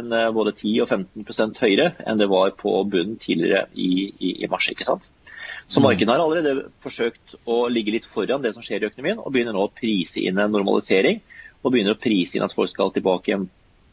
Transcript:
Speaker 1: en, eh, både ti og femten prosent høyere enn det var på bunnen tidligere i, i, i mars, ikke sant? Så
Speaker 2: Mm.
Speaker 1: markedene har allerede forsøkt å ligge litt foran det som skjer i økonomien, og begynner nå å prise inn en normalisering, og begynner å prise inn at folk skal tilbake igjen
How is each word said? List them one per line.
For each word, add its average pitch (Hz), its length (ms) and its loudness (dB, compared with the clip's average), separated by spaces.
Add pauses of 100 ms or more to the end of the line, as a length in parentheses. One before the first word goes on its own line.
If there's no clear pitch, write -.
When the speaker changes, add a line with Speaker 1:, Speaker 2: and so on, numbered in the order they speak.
Speaker 1:
en, 120 120 -6
eh, 113 180 2
både 107 260 0
ti 110 240 -2
og 117 80 0
femten 104 360 -4
prosent 110 340 -2
høyere 127 360 4 (120)
enn 113 120 0
det 104 100 4
var 95 220 4
på 98 380 0
bunnen 101 280 0
tidligere 90 580 0
i, 95 460 -2
i, 92 240 -4
i - 60 -6
mars, 92 180 -2
ikke - 160 -8
sant? 156 180 -2 (680)
Så - 100 2
Speaker 2:
Mm. 139 80 6
Speaker 1:
markedene 110 240 2
har 143 80 2
allerede 156 500 0 (120)
forsøkt - 540 -8 (100)
å 120 260 0
ligge 107 200 -2
litt 113 120 -4
foran 117 380 -2
det 113 120 -2
som 117 80 -18
skjer 101 200 -6
i 104 80 -2
økonomien, 180 280 -4
og - 140 -10
begynner 120 220 0
nå 98 140 0
å - 40 -8
prise 104 480 -2
inn 92 180 0
en 104 140 2
normalisering, 104 680 2 (440)
og 131 80 2
begynner 107 220 2
å - 60 -12
prise 101 360 0
inn 107 80 0
at 95 80 -4
folk 98 160 0
skal 95 220 0
tilbake 95 380 0
igjen 98 200 -2 (440)